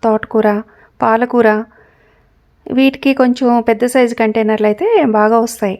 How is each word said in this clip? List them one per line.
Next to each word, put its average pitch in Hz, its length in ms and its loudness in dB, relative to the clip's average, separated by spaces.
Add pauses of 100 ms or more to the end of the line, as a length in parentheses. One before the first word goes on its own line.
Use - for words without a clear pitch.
తోటకూర, 220 440 0 (540)
పాలకూర, 233 460 2 (1300)
వీటికి 269 320 2 (100)
కొంచెం 247 280 0 (200)
పెద్ద 226 240 0
సైజు 247 280 0
కంటైనర్లు 214 500 0
అయితే 208 160 -2 (320)
బాగా 214 280 2
వస్తాయి. 202 340 -6